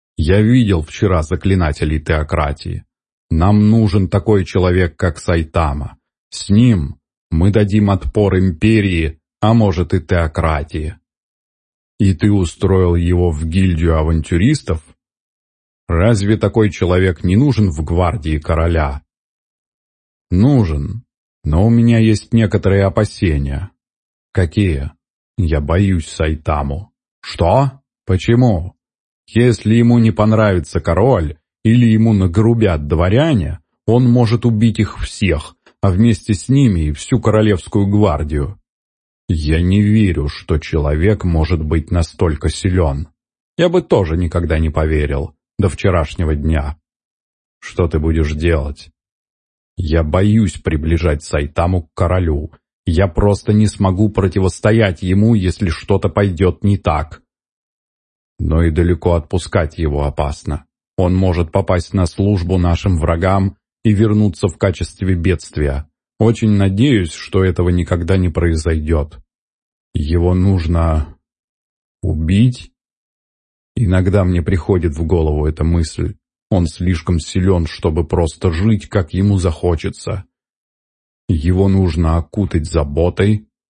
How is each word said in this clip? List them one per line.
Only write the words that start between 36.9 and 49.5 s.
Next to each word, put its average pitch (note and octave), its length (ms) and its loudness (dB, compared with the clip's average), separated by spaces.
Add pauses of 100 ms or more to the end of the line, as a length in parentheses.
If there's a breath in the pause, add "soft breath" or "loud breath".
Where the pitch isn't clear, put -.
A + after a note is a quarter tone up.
всю - 280 -4
королевскую G#2 640 0
гвардию». D#2 760 -2 (680)
«Я D#2+ 340 0
не F#2+ 180 2
верю, G#2 480 2
что - 300 -4
человек D#2 640 -2
может D#2+ 380 0
быть D#2 280 -2
настолько D#2+ 600 -2
силён. D#2 580 -2 (480)
Я E3+ 120 2
бы F3 140 0
тоже F2 340 0
никогда E2+ 420 -2
не D#2+ 120 0
поверил D2 640 -2 (240)
до F#2+ 100 0
вчерашнего E2 640 -2
дня». D2 440 -4 (840)
«Что - 280 -4
ты D#2 100 -4
будешь D#2+ 360 -2
делать?» D2 560 -4 (920)